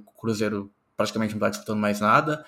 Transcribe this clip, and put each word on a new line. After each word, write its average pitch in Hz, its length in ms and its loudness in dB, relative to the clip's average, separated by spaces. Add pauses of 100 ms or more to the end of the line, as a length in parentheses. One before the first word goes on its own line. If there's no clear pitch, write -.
(160)
Cruzeiro 107 560 -2 (240)
praticamente 107 380 -2
não 107 60 -6
tá 101 100 2
disputando 107 300 -4
mais 104 200 0
nada, 151 480 2